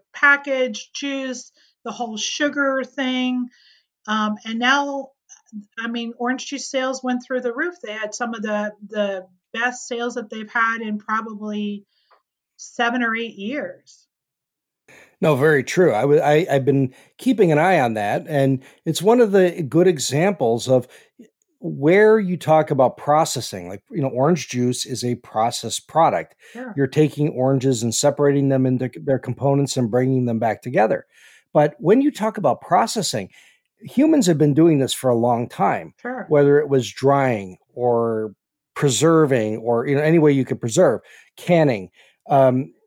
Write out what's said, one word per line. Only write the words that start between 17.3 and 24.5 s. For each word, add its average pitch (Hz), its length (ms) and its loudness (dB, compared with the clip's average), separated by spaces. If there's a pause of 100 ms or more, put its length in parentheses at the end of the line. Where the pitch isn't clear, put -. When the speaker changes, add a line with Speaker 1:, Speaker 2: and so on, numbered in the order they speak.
Speaker 2:
an 147 60 4
eye 170 240 4
on 117 140 0
that. 107 320 -2
And 135 360 0 (220)
it's 160 160 -4
one 220 180 4
of 214 140 4
the 180 300 2
good 156 240 2
examples 143 840 0
of 127 180 2 (720)
where 180 600 4
you 180 180 -2
talk 156 320 2
about 135 280 2
processing, 139 720 -2
like, 98 220 -14
you 226 100 -8
know, 135 100 -2
orange 135 380 0
juice 123 380 -2